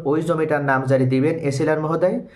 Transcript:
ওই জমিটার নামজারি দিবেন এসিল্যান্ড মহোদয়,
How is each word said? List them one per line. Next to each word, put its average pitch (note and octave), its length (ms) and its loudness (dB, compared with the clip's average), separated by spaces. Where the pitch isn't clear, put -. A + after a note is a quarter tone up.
ওই D#3 80 2
জমিটার D#3 420 0
নামজারি C3 420 2
দিবেন D3 220 2
এসিল্যান্ড D#3 360 0
মহোদয়, E3+ 320 0